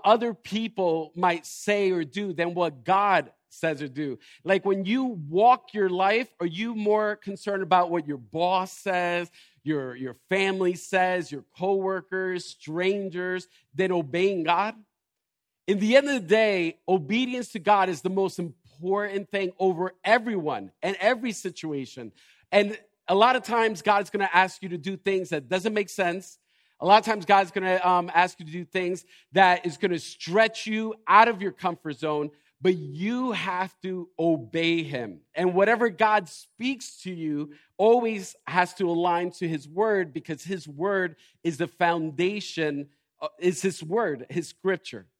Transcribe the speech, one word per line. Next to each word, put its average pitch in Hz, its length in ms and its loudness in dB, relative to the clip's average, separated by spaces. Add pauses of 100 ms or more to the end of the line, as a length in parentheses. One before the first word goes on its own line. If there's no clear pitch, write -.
other 226 280 4
people 180 800 -2
might 175 300 0
say 202 460 -2
or 170 120 -2
do 185 300 -6
than 175 200 -2
what 156 300 -4
God 190 480 2 (180)
says 156 320 -4
or 147 60 -6
do. 135 320 -8 (240)
Like, 185 200 2
when 196 220 0
you 247 180 0 (240)
walk 226 460 4
your 196 160 0
life, 196 400 0 (100)
are 175 60 -2
you 214 300 -6
more 208 400 0
concerned 196 480 -6
about 180 260 4
what 170 180 -2
your 143 100 -6
boss 180 540 -2
says, 175 580 -2 (340)
your, 135 320 -4
your 127 220 -10 (120)
family 190 460 0
says, 185 560 -2
your 139 120 -12 (140)
coworkers, 185 880 -4
strangers, 180 1040 -4 (260)
than 185 180 0
obeying 175 520 0
God? 190 320 0 (920)
In 196 120 0
the 220 180 6
end 285 100 4
of 285 60 0
the 202 140 -2
day, 196 500 2 (100)
obedience 220 600 0
to 208 100 -8
God 190 300 4
is 165 120 -6
the 180 80 -4
most 190 280 -2
important 196 920 -6
thing 196 260 -2
over 180 360 0 (100)
everyone 180 680 0 (120)
and 190 160 -2
every 226 320 0
situation. 139 800 -8 (400)
And 202 260 2 (300)
a 180 80 2
lot 240 200 6
of 254 80 -4
times, 220 380 0
God's 202 280 2
gonna 196 220 -2
ask 185 320 2
you 185 60 -8
to 175 80 -6
do 190 180 -6
things 185 340 -2
that 139 200 -4
doesn't 190 240 0
make 202 160 -2
sense. 180 500 -4 (400)
A 147 60 -4
lot 202 140 8
of 220 60 0
times, 208 200 -2
God's 196 260 4
gonna, 185 320 0
um, 180 300 4
ask 180 260 2
you 170 60 -14
to 151 60 -14
do 170 120 -8
things 180 420 -4 (280)
that 180 320 6
is 160 100 -6
gonna 175 240 -2
stretch 220 680 0
you 220 300 -4 (120)
out 214 200 8
of 202 140 -2
your 196 100 -4
comfort 160 480 -8
zone, 151 320 -4 (300)
but 185 160 4
you 202 560 -4
have 185 480 -4
to 185 260 -8 (100)
obey 165 680 0
him. 120 360 -8 (160)
And 180 180 0
whatever 220 360 4
God 208 400 2
speaks - 720 -10
to 185 100 -8
you 151 400 -6 (260)
always 220 580 2 (120)
has 175 280 0
to 180 140 -2
align 175 420 0
to 175 160 -6
his 147 200 -6
word, 185 460 0
because 156 300 -10
his 175 240 -8
word 175 500 -4 (260)
is 165 140 -2
the 165 100 -2
foundation, 160 1200 -2 (320)
uh, 151 80 -8 (120)
is 180 220 0
his 190 220 -4
word, 160 460 -2
his 156 180 -6
scripture. 165 600 -6 (120)